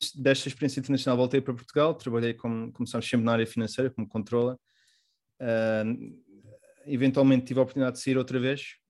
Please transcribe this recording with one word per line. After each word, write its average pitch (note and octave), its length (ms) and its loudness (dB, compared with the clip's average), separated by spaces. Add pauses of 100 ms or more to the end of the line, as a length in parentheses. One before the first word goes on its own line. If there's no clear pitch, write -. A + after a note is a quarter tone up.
(140)
desta C3+ 340 2
experiência C#3 320 -2
internacional C3 380 0
voltei B2+ 240 2
para C3 120 -4
Portugal, D3 420 0
trabalhei A#2 380 -2
como, A#2 400 -6
como B2 120 -6
sabes, A#2 240 -4
sempre A#2 160 -2
na A#2 60 2
área A2+ 160 2
financeira, A#2 420 -4
como A2+ 180 -8
controller. A#2+ 480 -2 (840)
Eh, A2 440 0 (1000)
eventualmente C3+ 600 4
tive B2+ 140 0
a C3 40 8
oportunidade B2+ 340 -2
de - 60 -12
sair C3 140 2
outra B2+ 220 -2
vez C3 360 -4 (140)